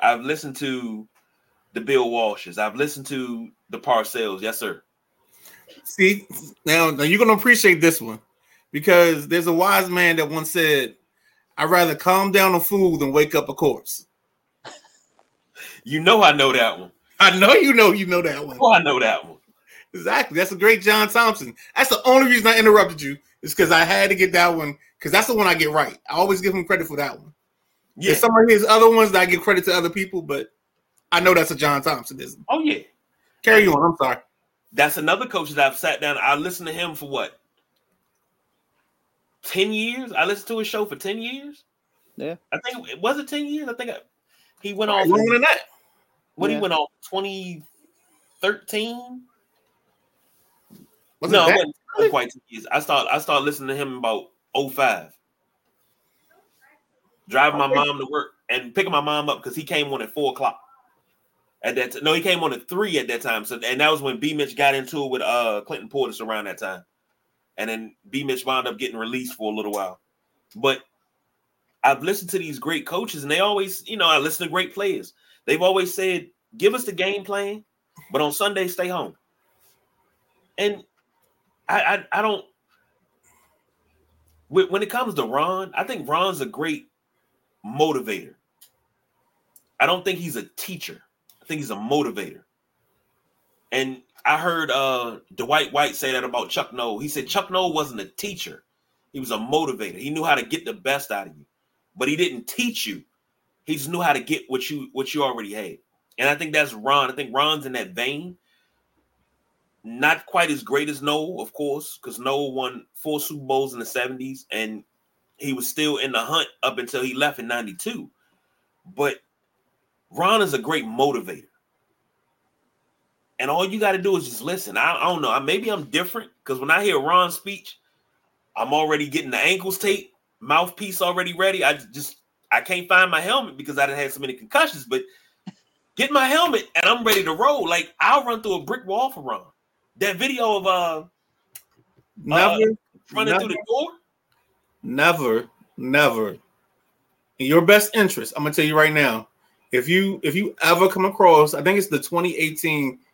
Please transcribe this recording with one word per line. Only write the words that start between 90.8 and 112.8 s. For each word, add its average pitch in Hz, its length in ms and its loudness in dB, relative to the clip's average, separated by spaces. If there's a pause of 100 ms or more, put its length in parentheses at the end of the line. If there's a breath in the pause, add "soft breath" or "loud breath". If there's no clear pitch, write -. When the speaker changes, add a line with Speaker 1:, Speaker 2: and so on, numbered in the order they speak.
Speaker 1:
I - 40 -20
think 156 140 -8
he's 123 120 -8
a 104 40 -4
motivator. 107 680 -4 (1300)
And 131 300 -4 (240)
I 151 120 2
heard, 165 340 -2
uh, 123 480 -2 (160)
Dwight 139 360 -2
White 143 240 0
say 135 180 -4
that 123 100 -4
about 120 260 -6
Chuck - 240 -6
Noll. 117 260 -6
He 147 80 -8
said 147 200 -8
Chuck 190 240 -4
Noll 185 220 -2
wasn't 139 280 -6
a 95 40 -12
teacher. - 580 -14 (500)
He 139 60 -12
was 123 120 -10
a 110 60 -4
motivator. 120 580 -2
He 113 140 -10
knew 156 140 -6
how 156 120 4
to 120 100 -4
get - 200 -8
the 113 80 -8
best 135 380 -4
out 98 160 -6
of 76 100 -20
you, 73 80 -20 (500)
but 131 120 -4
he 151 80 -2
didn't 175 320 -4
teach 240 380 -6
you. 92 180 -10 (640)
He 156 100 -6
just 139 140 -10
knew 175 120 -4
how 160 120 2
to 131 80 -2
get 131 260 -6
what 127 220 -4
you, 139 240 -10
what 135 200 -6
you 147 100 -2
already 113 300 -6
had. 101 240 -10 (400)
And 131 120 2
I 147 60 0
think 151 180 -8
that's 147 200 0
Ron. 131 380 0
I - 20 -14
think 131 220 -10
Ron's 147 300 0
in 131 80 -10
that 104 180 -8
vein. 143 460 -8 (1500)
Not 135 420 -2
quite 170 260 0
as 131 120 -6
great 143 260 -2
as 143 120 -10
Noll, 151 400 -4
of 113 120 -14
course, 147 480 -8
'cause 113 180 -16
Noll 135 340 -4
won 127 400 -8